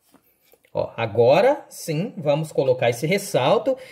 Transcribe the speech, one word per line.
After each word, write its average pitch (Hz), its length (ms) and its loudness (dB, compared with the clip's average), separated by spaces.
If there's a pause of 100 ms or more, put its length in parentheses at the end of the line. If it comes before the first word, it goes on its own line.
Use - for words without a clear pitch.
(720)
Ó, - 220 -4
agora 120 760 2
sim, 170 460 -8
vamos 156 360 -2
colocar 127 400 0
esse 135 160 -4
ressalto. 196 680 0 (160)